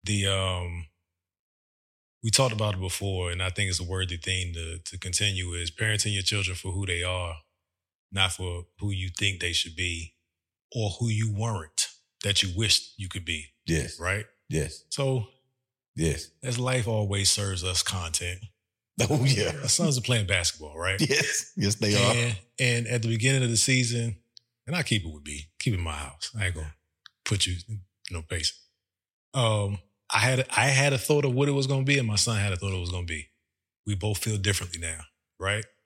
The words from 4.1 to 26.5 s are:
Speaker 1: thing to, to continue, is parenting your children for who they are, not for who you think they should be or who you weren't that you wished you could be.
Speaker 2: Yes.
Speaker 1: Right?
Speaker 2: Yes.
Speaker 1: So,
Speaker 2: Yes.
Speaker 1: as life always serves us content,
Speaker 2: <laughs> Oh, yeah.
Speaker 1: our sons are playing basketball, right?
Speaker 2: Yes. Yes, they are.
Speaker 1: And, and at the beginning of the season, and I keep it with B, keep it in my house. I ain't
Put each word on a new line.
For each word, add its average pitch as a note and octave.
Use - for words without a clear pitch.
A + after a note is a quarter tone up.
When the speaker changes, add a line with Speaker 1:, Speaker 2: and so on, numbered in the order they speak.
Speaker 1:
thing F#2
to, E2+
to -
continue, F2+
is E2+
parenting G#2+
your F#2+
children G2
for F#2
who G2
they F2
are, F2+
not F#2+
for F2
who G#2
you F#2
think F#2+
they F2
should E2
be E2+
or G#2+
who A#2
you A2
weren't G2+
that G2+
you G2
wished -
you G2
could F2+
be. D#2
Speaker 2:
Yes. D#2
Speaker 1:
Right? G2
Speaker 2:
Yes. -
Speaker 1:
So, C3
Speaker 2:
Yes. D#2
Speaker 1:
as B2
life B2+
always G2+
serves F#2+
us F2+
content, F2
Speaker 2:
<laughs> G#2+
Oh, C3+
yeah. A#2
Speaker 1:
our B2
sons D#3
are A#2+
playing A2+
basketball, D#2+
right? F#2
Speaker 2:
Yes. -
Yes, G#2
they G#2
are. G#2+
Speaker 1:
And, A#2
and A#2+
at A#2+
the A2+
beginning B2+
of A#2+
the A#2
season, A#2+
and E3
I E3
keep G#2
it E2
with D2+
B, D2+
keep A#2+
it F2+
in F2
my D#2
house. -
I G2+
ain't F2